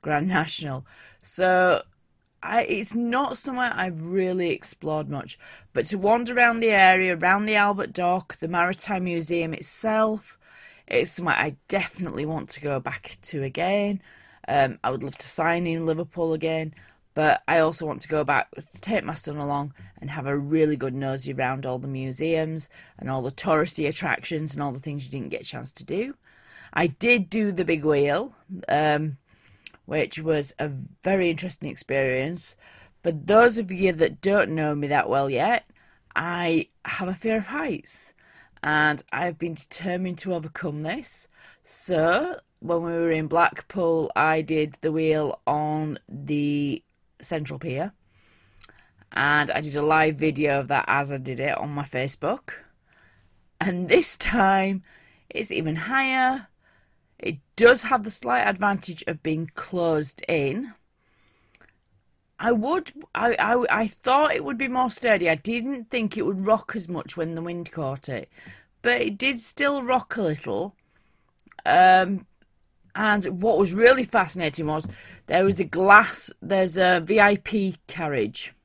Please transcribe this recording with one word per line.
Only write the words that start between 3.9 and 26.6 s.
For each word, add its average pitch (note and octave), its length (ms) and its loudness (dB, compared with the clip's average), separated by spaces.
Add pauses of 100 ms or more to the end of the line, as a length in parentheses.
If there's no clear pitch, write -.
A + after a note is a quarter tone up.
really F3+ 500 0
explored D#3 580 -6
much, - 280 -10 (360)
but - 140 0
to G3+ 100 -4
wander A#3 400 2
around A#3 240 4
the A3+ 100 4
area, F#3 460 6
around F#3+ 300 2
the G#3+ 100 2
Albert G3+ 340 2
Dock, F3+ 460 -2
the E3 100 -8
Maritime F3+ 560 0
Museum E3+ 500 -2
itself, A3 840 -2 (500)
it's - 240 0
somewhere F3 240 0
I C#3+ 220 -2 (100)
definitely - 580 -4
want D#3 260 -6
to - 100 -12
go C#3+ 180 -4
back - 440 -12
to C#3+ 200 -6
again. G3 580 -2 (480)
Um, C3+ 320 2
I A#2+ 100 -2
would C3 120 -6
love C3+ 140 -10
to - 100 -12
sign E3+ 400 0
in E3 180 -2
Liverpool E3 460 -2
again, D#3+ 420 -2 (400)
but D#3 360 4
I E3 100 4
also D#3+ 260 0
want C#3 180 -6
to - 40 -14
go D3+ 160 0
back, C#3 240 2 (320)
take G3 240 -2
my D#3 100 -8
son D3 220 -10
along C#3+ 380 -4 (260)
and C#3 100 -12
have D3 160 -8
a C#3 120 0
really D3+ 400 2
good C3 160 -4
nosy C3+ 400 -6
around C3 320 -4
all B2+ 140 -4
the C3+ 100 -10
museums D#3 800 -4 (280)
and - 120 -10
all C3 120 -4
the B2+ 80 -4
touristy D#3 600 0
attractions D#3 640 -6
and C#3+ 100 -6
all C#3+ 80 -4
the C3 80 -10
things C#3+ 240 -10
you C3 80 -16
didn't C3 200 -8
get - 100 -8
a - 20 -18
chance C3 300 -12
to - 100 -18
do. A#3 300 -6 (580)